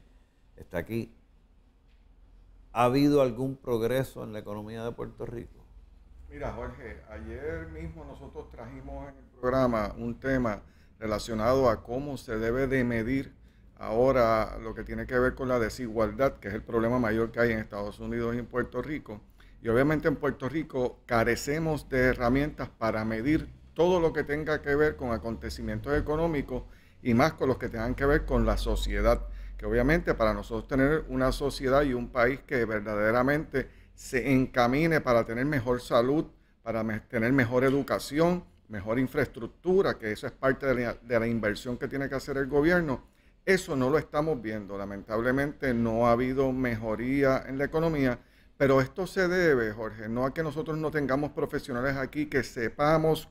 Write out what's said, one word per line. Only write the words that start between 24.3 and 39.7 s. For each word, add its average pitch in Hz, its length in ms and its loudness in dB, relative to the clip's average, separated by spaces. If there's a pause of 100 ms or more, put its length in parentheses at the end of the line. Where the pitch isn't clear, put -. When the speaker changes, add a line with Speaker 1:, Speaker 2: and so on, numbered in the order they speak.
Speaker 2:
que 143 140 0
ver 151 220 2
con 127 140 -4
acontecimientos 113 840 -4
económicos 147 640 -2 (400)
y 120 140 2
más 131 180 4
con 151 160 -2
los 120 80 2
que 123 120 -6
tengan 113 260 -4
que 139 100 -2
ver 151 220 2
con 117 180 2
la 107 120 2
sociedad, 110 680 0 (320)
que 107 80 -8
obviamente 139 480 2
para 110 220 2
nosotros 107 320 -6
tener 143 420 2
una 131 220 0
sociedad 135 500 0
y 139 120 0
un 120 160 -4
país 131 360 2
que 123 200 0
verdaderamente 113 1120 0 (200)
se 127 320 -2
encamine 131 720 4
para 117 240 4
tener 117 180 -4
mejor 127 380 0
salud, 139 440 2 (380)
para 110 200 -4
me-, 110 180 -4
tener 120 320 0
mejor 127 320 4
educación, 139 800 0 (240)
mejor 107 280 -4
infraestructura, 131 1000 0